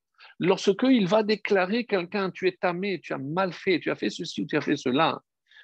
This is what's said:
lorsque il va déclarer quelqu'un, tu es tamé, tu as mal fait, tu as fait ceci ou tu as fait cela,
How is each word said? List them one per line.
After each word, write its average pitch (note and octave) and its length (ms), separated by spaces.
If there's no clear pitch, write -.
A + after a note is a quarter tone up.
lorsque F#3+ 440
il B3+ 240
va G#3+ 160
déclarer G#3 640
quelqu'un, F#3 440
tu - 160
es F3+ 60
tamé, F3+ 480
tu - 140
as D3 40
mal D#3+ 360
fait, E3+ 260
tu D#3 100
as D3+ 40
fait G3+ 160
ceci F3+ 320
ou F3+ 40
tu D#3 120
as - 20
fait C#3+ 160
cela, C3+ 460